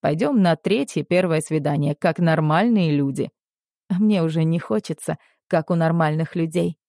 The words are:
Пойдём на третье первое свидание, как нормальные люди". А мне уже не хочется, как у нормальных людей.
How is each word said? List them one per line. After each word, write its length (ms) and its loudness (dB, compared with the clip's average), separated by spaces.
Пойдём 420 0
на 140 4
третье 480 -2
первое 360 0
свидание, 540 -2
как 240 -2
нормальные 720 2
люди". 400 -2
А 120 -2
мне 240 2
уже 180 0
не 160 0
хочется, 580 -4
как 240 -2
у 60 2
нормальных 580 0
людей. 420 -2